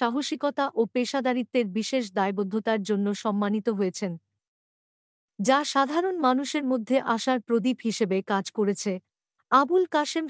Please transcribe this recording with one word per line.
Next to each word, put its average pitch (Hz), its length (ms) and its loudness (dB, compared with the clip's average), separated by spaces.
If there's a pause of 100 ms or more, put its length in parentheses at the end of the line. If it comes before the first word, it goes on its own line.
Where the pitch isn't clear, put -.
সাহসিকতা 277 640 -2 (140)
ও - 20 4 (120)
পেশাদারিত্বের 247 720 0 (100)
বিশেষ 247 260 -2 (140)
দায়বদ্ধতার 202 720 0
জন্য 202 180 0 (160)
সম্মানিত 208 460 -2
হয়েছেন, 190 420 -2 (1300)
যা 262 200 4 (140)
সাধারণ 311 420 0 (120)
মানুষের 269 440 0
মধ্যে 247 260 0 (180)
আশার 254 320 0
প্রদীপ 233 300 2 (100)
হিসেবে 190 300 0 (140)
কাজ 196 140 0 (120)
করেছে। 202 340 0 (600)
আবুল 277 320 6 (120)
কাশেম 320 340 0